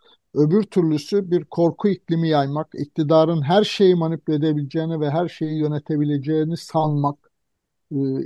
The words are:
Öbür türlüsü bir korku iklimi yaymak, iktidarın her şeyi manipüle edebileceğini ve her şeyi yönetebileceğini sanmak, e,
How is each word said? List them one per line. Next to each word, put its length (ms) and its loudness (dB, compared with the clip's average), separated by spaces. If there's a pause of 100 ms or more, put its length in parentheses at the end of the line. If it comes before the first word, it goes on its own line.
(340)
Öbür 280 4
türlüsü 680 -2
bir 140 0
korku 440 0
iklimi 400 -2
yaymak, 460 0
iktidarın 680 2
her 220 4
şeyi 300 4
manipüle 420 -2
edebileceğini 640 -2
ve 100 -2
her 180 -2
şeyi 320 -6
yönetebileceğini 960 -2
sanmak, 600 -2 (760)
e, 40 -6 (300)